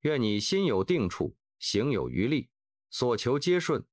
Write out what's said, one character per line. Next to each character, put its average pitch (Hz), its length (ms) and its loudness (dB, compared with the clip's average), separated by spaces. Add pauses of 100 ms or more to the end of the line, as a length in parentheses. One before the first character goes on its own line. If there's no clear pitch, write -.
愿 147 200 0
你 104 180 2
心 190 260 0
有 98 180 2
定 147 240 0
处， - 280 -4 (240)
行 127 320 0
有 69 180 -2
余 87 180 0
力， 147 220 -2 (400)
所 123 260 0
求 127 240 0
皆 175 200 2
顺 156 340 -2